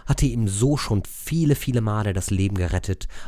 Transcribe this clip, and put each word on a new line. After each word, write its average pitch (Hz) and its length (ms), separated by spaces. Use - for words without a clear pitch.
hatte - 200
ihm 117 220
so 104 300
schon 101 260
viele, 156 500
viele 123 280
Male 107 320
das 92 160
Leben 98 260
gerettet 90 500